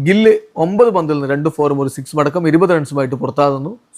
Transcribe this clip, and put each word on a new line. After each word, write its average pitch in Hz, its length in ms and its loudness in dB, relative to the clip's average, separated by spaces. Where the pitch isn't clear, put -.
ഗില്ല് 214 360 4
ഒമ്പത് 202 340 2
പന്തിൽ 165 240 0
നിന്ന് 143 140 -4
രണ്ട് 143 220 -2
ഫോറും 143 320 -2
ഒരു 135 80 -2
സിക്സും 139 300 -8
അടക്കം 156 280 0
ഇരുപത് 165 220 2
റൺസുമായിട്ട് 139 460 -2
പുറത്താകുന്നു. 139 640 -2